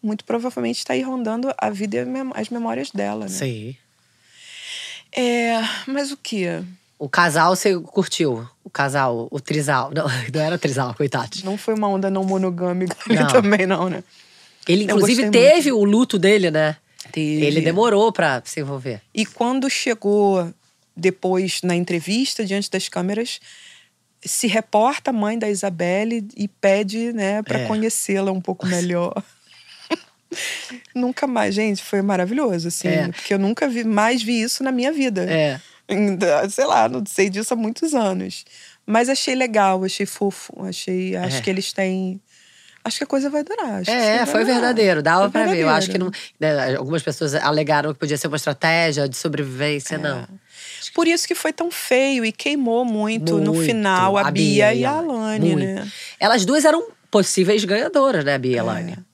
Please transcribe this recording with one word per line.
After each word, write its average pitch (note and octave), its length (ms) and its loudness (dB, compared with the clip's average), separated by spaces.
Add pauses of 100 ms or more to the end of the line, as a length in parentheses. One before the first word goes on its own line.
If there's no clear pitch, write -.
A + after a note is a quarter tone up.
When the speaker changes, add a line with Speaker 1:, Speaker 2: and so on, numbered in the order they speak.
Speaker 1:
muito G#3+ 220 -4
provavelmente A#3+ 600 -4
tá - 80 -2
aí B3+ 80 0
rondando B3+ 560 -4
a G#3+ 140 -2
vida G#3 260 -4
e - 40 0
a B3 40 -4
mem-, C4 300 -6
as G#3+ 140 -6
memórias A#3 420 -6
dela, G#3 340 -4
né? G3 60 -8
Speaker 2:
Sim. C3 440 -8 (1400)
Speaker 1:
É, A#3+ 460 0 (260)
mas C#4 240 -4
o C#4 60 -12
quê? F3 440 -4 (380)
Speaker 2:
O D3 100 -8
casal E3+ 460 4
você F#3 240 2
curtiu? D3+ 680 -2 (160)
O - 60 -18
casal, C3 640 0
o D3 80 -6
trisal. C#3 540 -2
Não, D3+ 120 0
<laughs> B2+ 280 -4
não D#3 80 0
era D#3+ 160 0
trisal, C3+ 360 -2
coitado. B2+ 360 -2 (140)
Speaker 1:
Não F#3+ 140 -4
foi A3 160 -4
uma G#3+ 140 -2
onda F#3+ 220 0
não F#3+ 140 0
monogâmica F3+ 720 -2 (120)
ali A3+ 120 4
Speaker 2:
Não. - 80 4
Speaker 1:
também, G3+ 380 4
não, F#3 240 0
né? F3+ 140 -8 (640)
Speaker 2:
Ele, F#3+ 160 4
Speaker 1:
Eu - 20 -2 (120)
Speaker 2:
inclusive, A#3 260 4
Speaker 1:
gostei G#3 180 6
Speaker 2:
teve D4 300 8
Speaker 1:
muito. A3+ 160 4
Speaker 2:
o - 20 4
luto A3 300 4
dele, F#3+ 320 4
né? D#3 240 2 (360)
Speaker 1:
Teve. D3+ 340 0
Speaker 2:
Ele D3 160 2
demorou G#3 500 4
pra C#3 340 0
se - 140 -10
envolver. C3+ 420 -8 (120)
Speaker 1:
E A3 120 -2
quando B3+ 440 -2
chegou G3+ 840 0 (440)
depois F#3 680 -2
na F3+ 120 2
entrevista, F3+ 680 -2
diante G3 240 -2
das F#3+ 200 -4
câmeras, G#3 500 -4 (880)
se - 220 -2
reporta A3 640 0
à - 20 -2
mãe G#3+ 260 -2
da A3 100 -2
Isabelle G3+ 840 -2
e G3+ 120 -4
pede, G#3 680 0
né, G#3 300 -2
pra G#3+ 160 -2
Speaker 2:
É. A3+ 80 -4
Speaker 1:
conhecê-la G#3+ 640 0
um F#3+ 100 -2
pouco F#3 240 -6
Speaker 2:
<laughs> - 20 0
Speaker 1:
melhor. F3 460 0 (1800)
Nunca B3 320 -2
mais, G#3+ 300 0
gente, G#3 260 0
foi G3+ 200 -2
maravilhoso, G3 640 0
assim, E3+ 200 -4
Speaker 2:
É. F3 200 2
Speaker 1:
porque - 260 -4
eu G3 60 0
nunca A3 300 0
vi, A#3+ 140 -4
mais A3 380 2
vi A3+ 200 0
isso A#3 220 -2
na C4+ 80 0
minha B3+ 200 0
vida. B3+ 320 0
Speaker 2:
É. D#3 380 0 (260)
Speaker 1:
Ainda, G3+ 600 2
sei B3+ 160 0
lá, - 240 4
não A#3+ 180 -4
sei G3 220 0
disso G#3 240 -4
há A#3+ 40 -2
muitos A#3 360 -2
anos. F#3+ 500 -2 (420)
Mas A#3 220 2
achei C4+ 280 0
legal, G#3 480 2
achei F#3+ 220 -2
fofo, - 480 -4 (120)
achei, F#3 500 -4
acho F3+ 220 -2
Speaker 2:
É. B2 40 -4
Speaker 1:
que A2+ 80 -4
eles F#3+ 220 -4
têm, F#3+ 480 -2 (640)
acho - 140 -6
que - 80 -2
a - 20 -16
coisa C#4 220 0
vai D4 140 -2
durar, E4 380 -6
acho F3+ 40 -4
que G#3 60 0
Speaker 2:
É, A3+ 240 2
Speaker 1:
isso - 20 4
vai A#3 100 2
Speaker 2:
foi A3 160 2
Speaker 1:
durar. B3 160 2
Speaker 2:
verdadeiro, A3 420 4
dava E3 220 4
Speaker 1:
Foi G3+ 80 2
Speaker 2:
pra A3 140 2
ver. F#4+ 140 2
Eu D#3+ 100 4
acho E3 200 4
que F#3 80 0
Speaker 1:
verdadeiro. F#3 200 -2 (240)
Speaker 2:
não, D3 300 2
né, C3+ 40 0
algumas C#3 280 -2
pessoas D3 320 -2
alegaram D3+ 580 2
que C3 60 -12
podia D3+ 180 -2
ser D#3+ 100 -4
uma D3 100 -2
estratégia D3+ 680 0
de C3+ 80 -6
sobrevivência, D3 800 -4
Speaker 1:
É. - 20 -4
Speaker 2:
não. C#3 300 -6 (640)
Speaker 1:
Por E4+ 140 2
isso E4+ 200 0
que F4 80 -2
foi D#4 180 -4
tão E4+ 180 -4
feio C4 540 0
e A3 80 0
queimou B3+ 500 0
muito G#3+ 560 0
no G3 140 2
Speaker 2:
Muito. E3 120 0
Speaker 1:
final, G3 520 2
a G3 100 2
Speaker 2:
A - 40 0
Speaker 1:
Bia G3+ 400 4
Speaker 2:
Bia - 20 2
Speaker 1:
e A#3+ 60 0
Speaker 2:
e B3 60 2
Speaker 1:
a C4 60 2
Speaker 2:
a D4+ 60 -2
Speaker 1:
Alane, A3 580 0
Speaker 2:
Muito. D3 100 0
Speaker 1:
né? G3 220 -6 (320)
Speaker 2:
Elas A3 240 4
duas C4+ 220 4
eram E4 200 4 (260)
possíveis G3+ 520 4
ganhadoras, B3 600 2
né, C#3+ 100 2
a - 20 0
Bia B2+ 140 0
e B2 40 2
a - 20 0
Speaker 1:
É. - 40 0
Speaker 2:
Alane? G2+ 360 -4 (160)